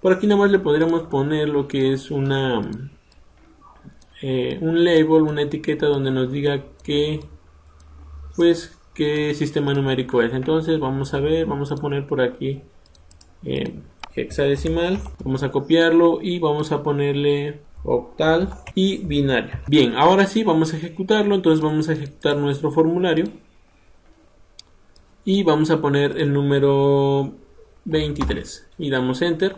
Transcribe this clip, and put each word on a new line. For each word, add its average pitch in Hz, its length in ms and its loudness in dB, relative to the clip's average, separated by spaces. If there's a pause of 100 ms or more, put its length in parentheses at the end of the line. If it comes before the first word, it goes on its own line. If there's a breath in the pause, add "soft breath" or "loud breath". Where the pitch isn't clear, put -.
Por 190 100 4
aquí 185 140 2
nada 202 160 4
más 202 100 4
le 196 80 4
podríamos 165 440 2
poner 151 460 -2
lo 143 180 -2
que 135 260 0
es 135 160 -6
una, 135 520 -2 (1600)
eh, 127 400 -4
un 165 220 2
label, 160 380 6
una 151 220 0
etiqueta 151 420 -2
donde 139 240 0
nos 131 220 -2
diga 143 320 -2 (200)
que, 151 360 -2 (1160)
pues, 170 400 0 (200)
qué 151 400 -2
sistema 143 380 -2
numérico 131 500 0
es. 120 100 0
Entonces 156 460 0
vamos 135 340 -4
a 143 60 -2
ver, 160 260 0
vamos 143 260 -4
a 143 40 -4
poner 143 320 -4
por 135 120 -2
aquí, 135 440 -4 (800)
eh, - 360 -6 (360)
hexadecimal, 160 840 -2 (240)
vamos 131 200 -4
a 139 80 -4
copiarlo 165 720 4
y 180 160 -4
vamos 151 320 0
a 147 100 -2
ponerle 143 800 -2 (220)
octal 160 680 0 (240)
y 190 240 0
binario. 139 680 -2
Bien, 135 280 4
ahora 185 300 6
sí 220 180 -2
vamos 160 300 2
a 160 40 -6
ejecutarlo. 202 580 0
Entonces 160 280 4
vamos 156 260 0
a 160 40 0
ejecutar 143 440 -4
nuestro 143 340 -2
formulario 170 540 2 (2000)
y 196 180 0
vamos 156 280 2
a 160 100 2
poner 143 360 2
el 143 160 0
número 139 1000 2 (520)
veintitrés - 840 -4 (100)
y 156 120 -6
damos 127 320 -2
enter. 175 360 -2